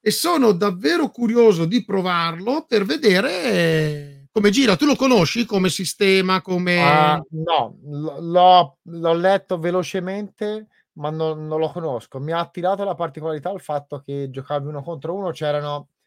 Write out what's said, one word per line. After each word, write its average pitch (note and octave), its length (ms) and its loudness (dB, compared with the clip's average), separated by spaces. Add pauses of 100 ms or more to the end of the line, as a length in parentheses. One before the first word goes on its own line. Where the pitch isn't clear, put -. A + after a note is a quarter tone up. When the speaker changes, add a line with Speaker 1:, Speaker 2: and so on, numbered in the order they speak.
Speaker 1:
E G#3+ 100 0
sono C#4 420 2
davvero G#3 580 0
curioso A3+ 560 2
di G3+ 180 0
provarlo F3+ 800 -2
per G#3 200 0
vedere F3+ 1500 0
come G#3 200 2
gira. G#3+ 260 4
Tu D4 100 0
lo C#4+ 100 4
conosci A#3 480 2
come F#3+ 240 0
sistema, F#3+ 720 0
come F3+ 420 0
Speaker 2:
Ah, D3+ 480 4
no, D#3+ 520 -2
l-, D#3 480 -10
l'ho, F3+ 500 6
l'ho E3 340 -2
letto F#3+ 440 0
velocemente, F#3+ 1120 -6 (260)
ma D3+ 160 -8
non, D#3 360 -6
non D#3 120 -4
lo D#3+ 120 -2
conosco. C#3+ 480 -8
Mi D3 140 -8
ha E3 60 -2
attirato F3+ 460 -4
la F#3+ 100 -4
particolarità D#3 560 -8
il G3 100 -8
fatto C#3+ 400 -8
che C#3 300 -10
giocavi C#3 380 -8
uno D3 140 -10
contro E3 320 -10
uno, G3 180 -6
c'erano, D3 560 -6 (180)